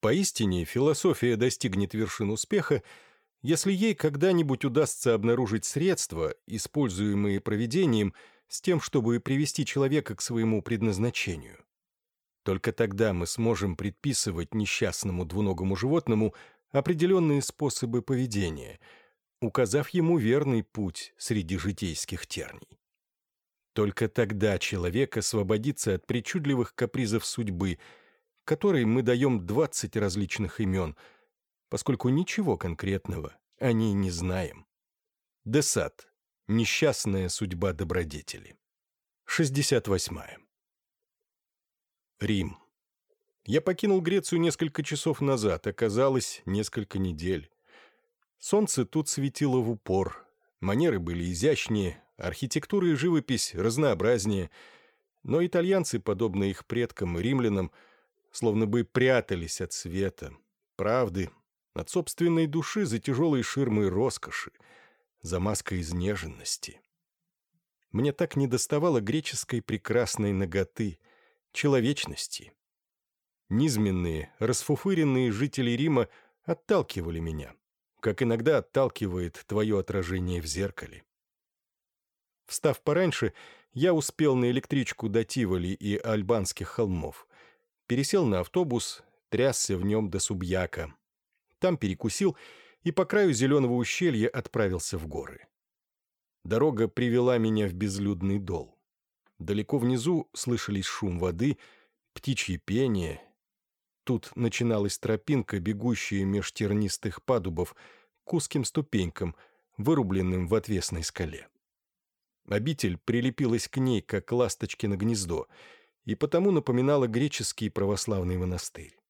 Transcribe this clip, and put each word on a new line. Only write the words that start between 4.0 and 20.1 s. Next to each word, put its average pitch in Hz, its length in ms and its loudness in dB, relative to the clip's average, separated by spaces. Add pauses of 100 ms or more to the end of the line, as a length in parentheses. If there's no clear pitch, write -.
удастся 127 500 2
обнаружить 113 500 2
средства, 139 720 -2 (140)
используемые 101 920 0
провидением, 113 720 2 (360)
с - 120 -10
тем, 175 200 2
чтобы 117 400 0
привести 143 440 -2
человека 135 520 0
к - 40 -10
своему 113 420 0
предназначению. 101 1000 -2 (800)
Только 98 300 -2
тогда 107 400 2
мы 87 160 -2
сможем 101 480 0
предписывать 95 760 -4
несчастному 98 720 -2
двуногому 95 520 -2
животному 110 580 2 (380)
определенные 160 680 4
способы 123 640 -2
поведения, 98 800 -2 (600)
указав 120 500 2
ему 170 280 4